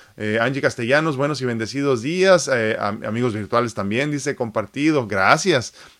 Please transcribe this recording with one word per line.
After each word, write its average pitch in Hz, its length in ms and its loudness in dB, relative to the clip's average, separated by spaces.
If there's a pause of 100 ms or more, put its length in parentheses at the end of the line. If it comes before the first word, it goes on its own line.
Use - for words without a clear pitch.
(180)
Eh, 107 240 -2
Angie 131 180 0
Castellanos, 139 580 0
"Buenos 143 220 -2
y 127 60 -4
bendecidos 120 560 -2
días", 180 500 2
eh, 113 280 2
am-, 104 260 -4
amigos 113 300 -2
virtuales 113 400 -2
también, 110 340 -2
dice, 143 260 -4
"Compartido", 127 720 -2
gracias, 120 680 2 (240)